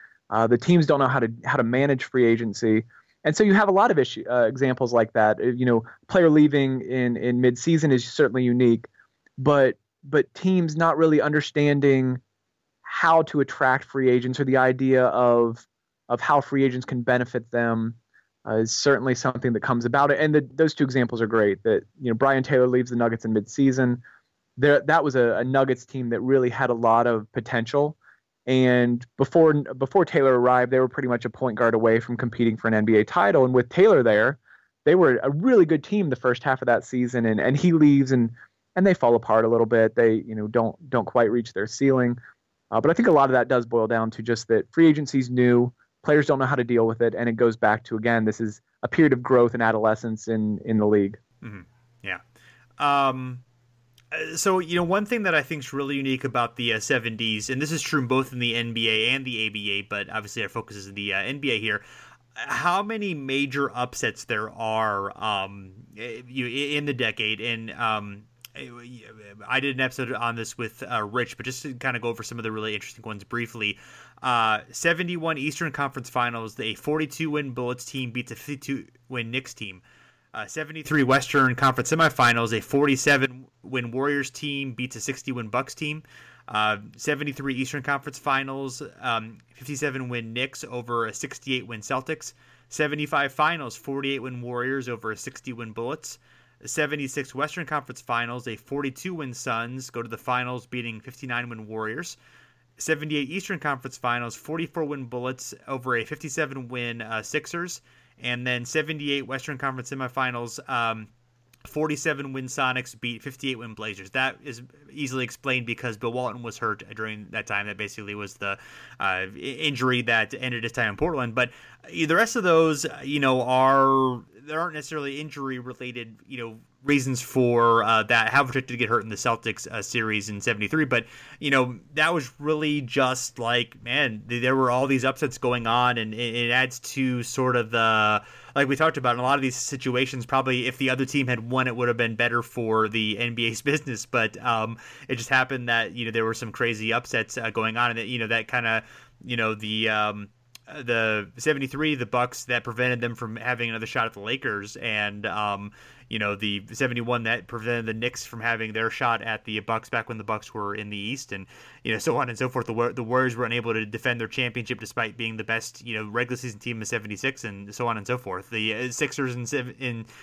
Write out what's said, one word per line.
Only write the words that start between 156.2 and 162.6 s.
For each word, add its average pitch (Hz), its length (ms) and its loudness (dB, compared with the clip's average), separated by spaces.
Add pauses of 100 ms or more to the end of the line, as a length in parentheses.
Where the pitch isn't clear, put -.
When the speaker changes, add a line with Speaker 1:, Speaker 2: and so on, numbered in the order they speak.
Speaker 2:
the 101 280 -6 (100)
seventy-one 120 520 -2
that 113 240 -4
prevented 117 360 -6
the 110 80 -6
Knicks 113 320 -6
from 117 160 -14
having 110 320 -4
their 113 160 -2
shot 117 320 -2
at 110 240 -8
the 107 160 -6
Bucks 110 300 -6
back 117 180 -4
when 117 80 -8
the 107 80 -12
Bucks 107 300 -8
were 101 200 -6
in 104 140 -10
the 104 80 -10
East, 107 360 -10
and, 95 140 -12 (360)
you 113 100 -4
know, 107 60 -2
so 117 180 -2
on 131 140 -2
and 113 80 -12
so 131 100 -2
forth. 123 160 -4